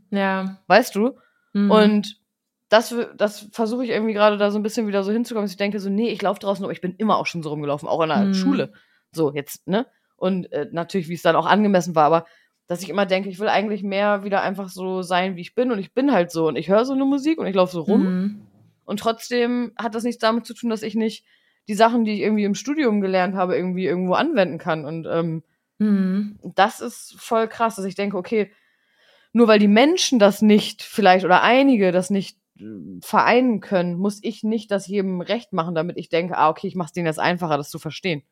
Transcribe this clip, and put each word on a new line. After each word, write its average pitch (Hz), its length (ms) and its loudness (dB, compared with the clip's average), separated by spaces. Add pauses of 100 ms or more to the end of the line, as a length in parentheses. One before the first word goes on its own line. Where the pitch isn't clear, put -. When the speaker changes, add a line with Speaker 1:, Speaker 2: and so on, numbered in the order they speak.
Speaker 1:
Ja. 190 480 -2 (100)
Speaker 2:
Weißt 214 280 4
du? 240 220 0 (360)
Speaker 1:
Mhm. 202 160 0
Speaker 2:
Und 208 500 4 (500)
das 233 260 4
w-, 240 120 -4 (100)
das 208 340 -4
versuche 233 320 -4
ich 233 60 -4
irgendwie 220 240 -2
gerade 208 240 4
da 202 140 2
so 208 80 -2
ein 202 40 -2
bisschen 214 240 -4
wieder 196 160 0
so 196 80 -2
hinzukommen, 226 340 -2
dass 190 60 -6
ich - 60 -14
denke 202 220 -4
so, 190 100 -6
„Nee, 214 200 0
ich 202 120 -6
laufe 202 180 -2
draußen 196 240 -4
rum.“ 147 80 -6
Ich 165 100 -12
bin 180 160 -6
immer 202 200 2
auch - 100 -4
schon 165 160 -6
so 156 60 -8
rumgelaufen, 147 380 -6
auch 151 140 0
in - 80 0
der 202 160 2
Speaker 1:
Mhm. 196 80 0
Speaker 2:
Schule. 190 380 0 (400)
So, 151 220 0
jetzt, - 340 -10
ne? 208 180 0 (300)
Und, 185 360 -4
äh, 147 200 -6
natürlich, 170 380 -6
wie 175 60 -8
es 156 60 -12
dann 165 140 4
auch 160 120 2
angemessen 185 480 2
war, 156 100 6
aber 165 200 2 (420)
dass 175 160 -8
ich 185 60 -10
immer 190 180 -2
denke, 190 220 -2
ich 180 100 -12
will 214 80 -4
eigentlich 202 340 -2
mehr 202 420 -2
wieder 196 200 -2
einfach 190 260 -6
so 185 320 -6
sein, 180 340 -2
wie 170 60 -12
ich - 140 -18
bin. 254 160 0
Und 208 80 -2
ich - 160 -10
bin 277 160 2
halt 175 180 2
so. 160 180 -2
Und 156 80 -2
ich 151 140 -4
höre 214 160 4
so 269 80 -4
eine 269 120 0
Musik 285 340 0
und 190 80 -4
ich 190 80 -4
laufe 185 180 2
so 170 80 -6
rum. 196 220 2
Speaker 1:
Mhm. 190 380 -2 (440)
Speaker 2:
Und 208 140 -6
trotzdem 240 760 -2
hat 214 200 -6
das 226 80 -6
nichts 240 180 -4
damit 226 240 0
zu 240 80 -16
tun, 233 160 -6
dass 220 140 -4
ich 208 100 -8
nicht 220 320 -4 (420)
die 214 60 -6
Sachen, 226 320 4
die 214 80 -2
ich 208 60 -4
irgendwie 208 240 0
im 202 100 0
Studium 247 480 0
gelernt 190 340 0
habe, 185 200 0
irgendwie 180 320 -2
irgendwo 180 260 0
anwenden 208 460 0
kann. 160 260 -6
Und, 160 240 -8
ähm, 165 340 -4 (360)
Speaker 1:
Mhm. 202 640 0
Speaker 2:
das 190 360 0
ist - 380 -14
voll 226 300 -2
krass, 226 300 -4
dass 190 80 -6
ich 190 100 -8
denke, 202 220 -4
okay, 196 340 -2 (840)
nur 226 140 6
weil 214 120 8
die 208 80 6
Menschen 262 520 4
das 196 240 6
nicht 208 400 4
vielleicht 185 420 4
oder 170 160 6
einige 233 500 4
das 180 200 0
nicht, 190 260 -4 (220)
äh, - 40 -20 (380)
vereinen 214 600 2
können, 175 340 -2
muss 202 260 -4
ich - 220 -8
nicht 214 260 -4
das 196 160 -4
jedem 190 360 -2
recht 208 320 -6
machen, 175 200 -2
damit 165 240 -4
ich 160 120 -12
denke, 170 280 -2
ah, 151 120 4
okay, 160 180 -4
ich 180 80 -10
mach's 175 160 -6
denen 170 160 -4
jetzt 156 120 -4
einfacher, 160 380 0
das 147 140 -10
zu 160 80 -12
verstehen. 160 420 -6 (100)